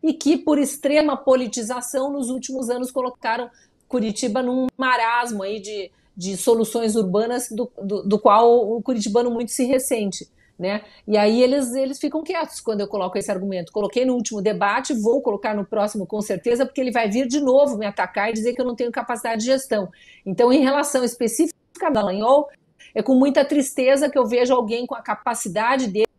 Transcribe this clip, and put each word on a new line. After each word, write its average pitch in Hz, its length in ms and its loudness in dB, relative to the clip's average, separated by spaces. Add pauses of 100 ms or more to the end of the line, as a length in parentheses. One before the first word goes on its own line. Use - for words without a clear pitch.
e 311 120 0
que, 302 240 2
por 302 200 0
extrema 294 580 0
politização, 254 960 -2
nos 269 200 -6
últimos 262 400 -6
anos 254 180 -4
colocaram 247 580 -4 (440)
Curitiba 233 500 -2
num 254 260 0 (100)
marasmo 240 680 0
aí 208 160 -6
de, 196 320 -10 (240)
de 185 220 -6
soluções 226 580 0
urbanas 226 560 -2
do, 240 180 -6 (140)
do, 196 200 -4
do 202 140 2
qual 226 580 6
o 233 60 -6
curitibano 240 480 0
muito 233 220 -4
se 254 140 0
ressente, 247 600 -2 (300)
né? 196 260 -4 (220)
E 208 120 2
aí 214 260 6
eles, 254 300 2
eles 269 260 -4
ficam 311 240 -4
quietos 339 380 -6
quando 214 180 -4
eu 202 80 -4
coloco 190 300 -4
esse 202 120 -6
argumento. 190 420 -6
Coloquei 214 340 0
no 254 80 2
último 220 280 -4
debate, 208 520 0
vou 233 280 2
colocar 214 320 -2
no 208 120 -4
próximo 208 420 -2
com 214 140 -6
certeza, 240 440 0
porque 254 140 -6
ele 254 120 -2
vai 226 180 0
vir 247 180 0
de 277 140 0
novo 262 360 4
me 214 80 -4
atacar 202 440 -2
e 233 40 -4
dizer 220 200 -2
que 247 80 -4
eu 247 40 0
não 247 100 -4
tenho 240 160 -4
capacidade 233 500 -4
de 233 60 -4
gestão. 254 420 0 (360)
Então, 240 280 4
em 294 80 6
relação 277 420 2
específica 240 520 0 (260)
da 330 80 0
Dallagnol, 220 580 2 (480)
é 220 60 0
com 262 140 4
muita 277 280 6
tristeza 277 680 2
que 294 80 -2
eu 254 80 4
vejo 247 280 2
alguém 240 320 0
com 254 100 -8
a 226 60 -16
capacidade 226 880 -2
dele 208 200 0 (100)